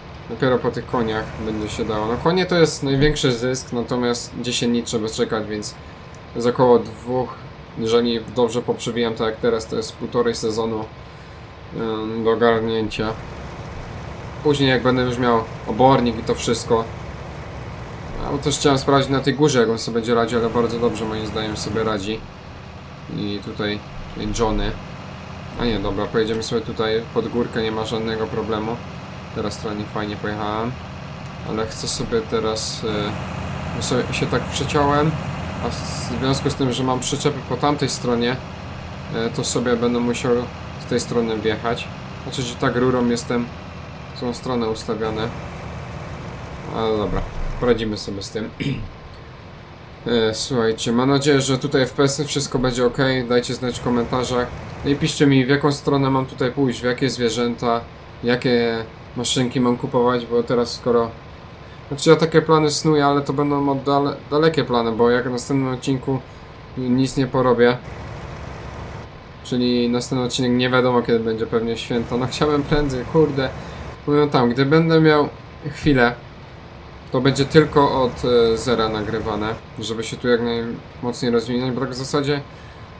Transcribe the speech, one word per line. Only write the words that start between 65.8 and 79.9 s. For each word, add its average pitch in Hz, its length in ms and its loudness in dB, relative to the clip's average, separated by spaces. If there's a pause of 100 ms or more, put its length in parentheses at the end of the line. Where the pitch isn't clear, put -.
nic 127 400 2
nie 135 100 2
porobię, 123 500 6 (1700)
czyli 123 460 2
następny 123 360 0
odcinek 123 260 0
nie 127 180 4
wiadomo 123 320 4
kiedy 117 180 4
będzie, 113 280 0
pewnie 117 300 0
święto. 120 400 -2
No 127 100 0
chciałem 147 360 2
prędzej, 143 500 0
kurde. 139 360 4 (580)
Mówię 147 200 4
tam, 131 220 4
gdy 131 160 4
będę 160 360 6
miał 151 280 6 (420)
chwilę, 123 440 4 (960)
to 131 100 2
będzie 135 240 4
tylko 143 580 6
od, 120 220 -2
e, 117 320 4
zera 113 320 2
nagrywane, 107 640 -2 (240)
żeby 110 240 -4